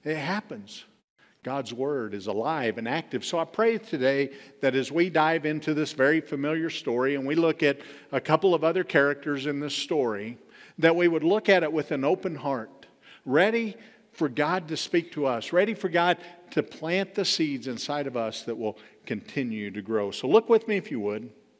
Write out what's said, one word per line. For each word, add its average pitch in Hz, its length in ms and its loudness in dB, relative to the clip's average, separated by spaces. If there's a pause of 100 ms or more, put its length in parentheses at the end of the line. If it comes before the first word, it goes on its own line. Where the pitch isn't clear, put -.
It 156 120 -2
happens. 147 680 -6 (580)
God's 127 300 -6
Word 123 400 -2
is 98 140 -8
alive 117 500 -2
and 113 100 -6
active. 143 380 -4
So 175 120 -2
I 165 60 0
pray 220 340 0
today 139 540 0 (300)
that 131 140 2
as 131 160 0
we 170 180 2
dive 156 360 2
into 151 280 -2
this 147 180 -2
very 147 300 4
familiar 156 480 -4
story 131 460 0
and 135 120 -4
we 151 80 0
look 160 280 2
at 139 180 2 (320)
a 131 80 0
couple 170 340 4
of 151 80 0
other 170 220 2
characters 143 600 2
in 143 140 -2
this 143 160 -6
story, 117 640 -2 (420)
that 165 160 6
we 175 140 4
would 156 140 0
look 208 260 2
at 180 140 6
it 151 80 -2
with 156 200 -2
an 135 140 -2
open 165 300 0
heart, 135 520 -6 (380)
ready 202 500 2 (380)
for 151 160 -2
God 156 400 -2
to 156 80 -4
speak 170 360 -2
to 147 120 -2
us, 120 260 -2
ready 202 220 4
for 185 160 -4
God 175 280 2 (340)
to 147 120 0
plant 185 520 -4
the 190 100 -2
seeds 139 420 -2
inside 143 400 -6
of 123 80 -8
us 113 280 -4
that 113 140 -4
will 110 200 -4 (280)
continue 110 680 -6
to 101 100 -8
grow. 101 300 -2
So - 160 -6
look 220 220 4
with 226 180 4
me, 208 100 0
if 165 140 -6
you 123 100 -4
would. 107 280 -4 (300)